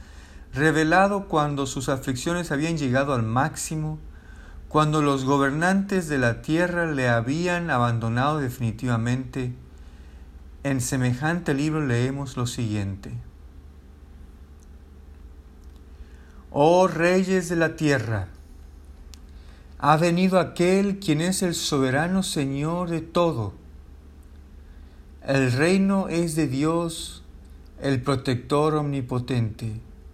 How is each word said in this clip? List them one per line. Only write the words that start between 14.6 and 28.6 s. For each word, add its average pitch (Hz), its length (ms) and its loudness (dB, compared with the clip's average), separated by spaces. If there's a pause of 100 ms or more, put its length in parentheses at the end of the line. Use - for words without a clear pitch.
Oh 175 380 6
reyes 180 600 2
de 170 80 -2
la 160 200 2
tierra, 113 520 0 (1500)
ha 151 200 4
venido 180 420 4
aquel 190 580 2
quien 151 220 0
es 185 220 0
el 175 120 0
soberano 151 680 0
Señor 160 680 -2
de 165 140 -2
todo. 147 500 0 (1700)
El 135 260 4
reino 190 560 2
es 165 280 0
de 156 120 2
Dios, 165 760 -2 (580)
el 135 220 0
protector 143 720 0